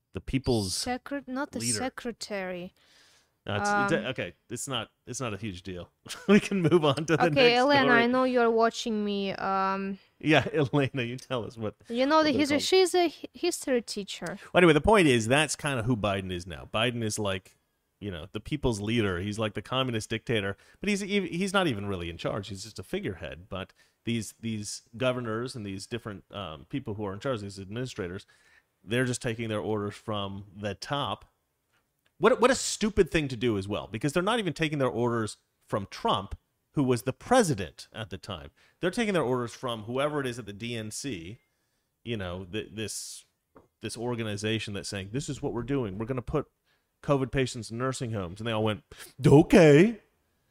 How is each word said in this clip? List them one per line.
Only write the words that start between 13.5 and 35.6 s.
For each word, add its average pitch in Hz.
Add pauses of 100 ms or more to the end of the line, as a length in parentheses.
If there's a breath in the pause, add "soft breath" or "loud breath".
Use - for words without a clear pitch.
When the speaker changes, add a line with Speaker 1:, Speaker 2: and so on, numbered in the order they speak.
Speaker 2:
teacher. - (140)
Speaker 1:
Well, -
anyway, 170
the 147
point 202
is 117
that's 143
kinda 135
who 120
Biden 98
is 87
now. 71
Biden 120
is, 107
like, 98 (440)
you -
know, 85
the 107
people's 123
leader. 104
He's, 101
like, 110
the 107
communist 127
dictator, 104 (240 soft breath)
but 185
he's 202
ev-, 202
he's 180
not 190
even 101
really 87
in 85
charge. 104
He's 98
just -
a -
figurehead. 92
But 92 (300 soft breath)
these, 117
these 110 (140)
governors 123
and 107
these 95
different, 110
um, 78
people 123
who 107
are 98
in 101
charge, 127
these 98
administrators, 98 (580 soft breath)
they're 120
just 123
taking 113
their 104
orders 101
from 98 (120)
the 104
top. 143 (920)
What, 226
what 247
a 254
stupid -
thing 156
to 123
do 110
as 95
well, 95
because 117
they're 175
not 226
even 180
taking 156
their 131
orders 117 (300)